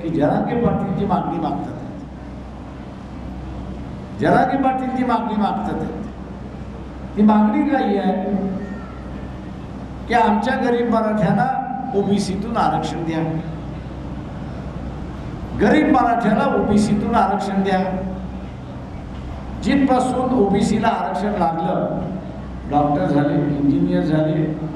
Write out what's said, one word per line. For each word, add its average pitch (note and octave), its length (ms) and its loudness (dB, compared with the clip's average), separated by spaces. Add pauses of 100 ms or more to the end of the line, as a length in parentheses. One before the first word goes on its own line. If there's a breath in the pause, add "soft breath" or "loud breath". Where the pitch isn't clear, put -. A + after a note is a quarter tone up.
की E3+ 60 -4
जरांगे - 520 2
पाटील - 340 2
जी G3+ 120 0
मागणी F3+ 320 0
मागतात, - 360 -4 (2500)
जरांगे - 420 4
पाटील C4 340 0
जी B3 80 2
मागणी A3 320 0
मागतात, - 460 0 (1300)
ती G3+ 60 4
मागणी G#3+ 460 6
काही G#3 300 2
आहे G3 360 0 (1700)
की A3+ 60 0
आमच्या A3+ 420 4
गरीब A#3+ 380 2
मराठ्यांना G#3+ 520 4 (520)
ओबीसीतून G3+ 580 0
आरक्षण D#3+ 480 0
द्या, D#3+ 180 0 (2500)
गरीब C#4 280 6
मराठ्याला B3+ 680 4
ओबीसीतून G#3 600 4
आरक्षण G3 480 2
द्या. F#3+ 160 2 (1800)
जिथपासून B3+ 760 2
ओबीसीला G3+ 500 4
आरक्षण G3 500 0
लागलं, E3+ 600 0 (720)
डॉक्टर C#3+ 360 4
झाले, C#3+ 280 2
इंजिनियर C#3+ 680 2
झाले, D#3 420 2 (320)